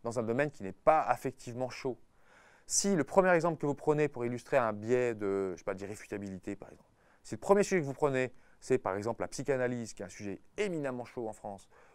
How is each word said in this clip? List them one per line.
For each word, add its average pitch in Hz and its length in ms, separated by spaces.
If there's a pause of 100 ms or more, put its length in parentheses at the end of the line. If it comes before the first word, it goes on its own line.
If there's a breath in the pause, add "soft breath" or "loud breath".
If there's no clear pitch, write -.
dans 117 160
un 120 40
domaine 123 280
qui - 120
n'est 95 100
pas 156 300
affectivement 123 680
chaud. 120 280 (680 soft breath)
Si - 280
le 147 100
premier 185 260
exemple 165 280
que 151 80
vous 139 80
prenez 151 340
pour 120 180
illustrer 123 300
un 117 160
biais 120 420
de, 98 380
je 82 60
sais - 60
pas, 98 100
d'irréfutabilité, 98 800
par - 160
exemple, - 200 (320 soft breath)
si - 120
le - 60
premier 202 220
sujet 185 180
que 143 60
vous 135 80
prenez, 131 380 (280 soft breath)
c'est - 180
par 95 180
exemple 104 260
la 87 60
psychanalyse, 123 680
qui - 80
est 95 40
un 87 40
sujet 101 300 (160)
éminemment 147 480
chaud 113 240
en 107 40
France, 101 360 (260 soft breath)